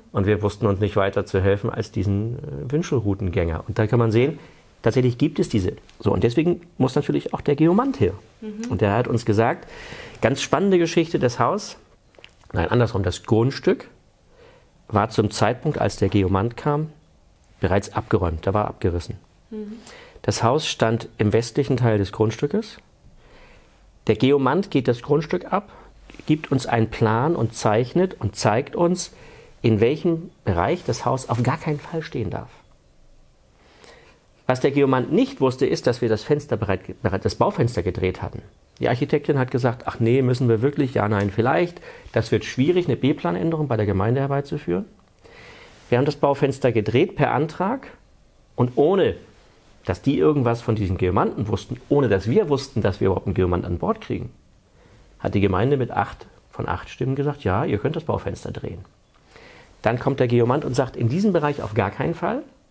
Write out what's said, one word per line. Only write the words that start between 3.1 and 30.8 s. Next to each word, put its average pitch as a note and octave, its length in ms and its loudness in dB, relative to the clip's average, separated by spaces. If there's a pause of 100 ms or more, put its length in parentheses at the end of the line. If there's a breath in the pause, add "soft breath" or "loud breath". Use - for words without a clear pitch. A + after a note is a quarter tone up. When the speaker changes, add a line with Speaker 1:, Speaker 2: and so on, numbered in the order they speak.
Speaker 1:
Und F#2+ 120 -6
da G#2+ 80 2
kann A#2+ 120 2
man A#2 120 4
sehen, B2 280 2 (440 loud breath)
tatsächlich B2 360 2
gibt D#3 200 0
es F#3 100 0
diese. F#2 240 0 (260)
So, - 140 0
und G2 120 2
deswegen D#3 380 2 (160)
muss C3 160 2
natürlich - 400 -2
auch - 60 -6
der D3 160 0
Geomant F#3+ 440 2
her. F2+ 120 2 (280)
Speaker 2:
Mhm. A3 300 -10
Speaker 1:
Und - 100 -2
der G2+ 140 2
hat B2 140 0
uns B2 180 -2
gesagt, A2+ 420 2 (520 loud breath)
ganz - 200 2
spannende F#3 380 2
Geschichte, E3 400 0
das B2+ 200 0
Haus, D#3 380 -2 (760)
nein, F2 160 0
andersrum, A2+ 340 2
das F2+ 220 -4
Grundstück A#2 640 0 (1000 soft breath)
war G#2 220 2
zum G2+ 200 2
Zeitpunkt, A#2+ 480 0
als A2 180 0
der G2+ 140 2
Geomant G2 460 2
kam, D3+ 340 -2 (720)
bereits F#2+ 340 0
abgeräumt, E2+ 520 -2
da G2 60 0
war G#2 140 0
abgerissen. - 500 -4 (320)
Speaker 2:
Mhm. G#3+ 300 -12 (420 loud breath)
Speaker 1:
Das - 220 -2
Haus C3+ 240 2
stand A2+ 500 0
im G#2 160 2
westlichen A#2+ 460 0
Teil A#2 180 4
des G2 160 0
Grundstückes. D3 640 -2 (1300 soft breath)
Der G#2+ 100 2
Geomant C#3 540 2
geht C3 160 0
das A#2+ 140 0
Grundstück D#3 500 -2
ab, G3+ 220 -4 (540 loud breath)
gibt D#3 260 0
uns C3 140 0
einen A2+ 240 0
Plan A#2+ 440 0
und A2+ 200 -2
zeichnet B2+ 640 0
und G2+ 160 -6
zeigt A#2+ 400 0
uns, F3 380 0 (480 loud breath)
in A2 180 4
welchem E3 500 0 (140)
Bereich G#2 400 0